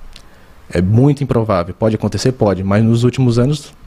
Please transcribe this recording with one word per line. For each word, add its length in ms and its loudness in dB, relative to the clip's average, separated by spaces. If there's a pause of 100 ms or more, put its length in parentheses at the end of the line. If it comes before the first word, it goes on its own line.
(720)
é 100 -2
muito 420 2
improvável. 540 -2
Pode 180 0
acontecer? 380 -2
Pode. 300 0
Mas 200 2
nos 200 2
últimos 360 2
anos, 340 -2 (140)